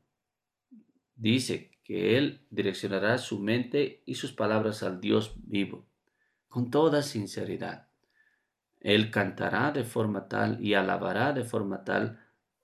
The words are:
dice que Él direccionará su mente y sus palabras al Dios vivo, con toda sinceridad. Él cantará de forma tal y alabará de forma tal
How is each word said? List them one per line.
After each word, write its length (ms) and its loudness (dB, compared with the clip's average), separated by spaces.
dice 680 0
que 340 2
Él 320 -2
direccionará 680 0
su 220 -6
mente 680 0
y 100 -6
sus 160 -8
palabras 520 0
al 180 -4
Dios 320 2
vivo, 420 -4
con 240 -2
toda 300 6
sinceridad. 880 -6
Él 320 4
cantará 600 0
de 120 -2
forma 460 -2
tal 340 -2
y 120 4
alabará 580 2
de 100 -2
forma 400 -4
tal 420 -2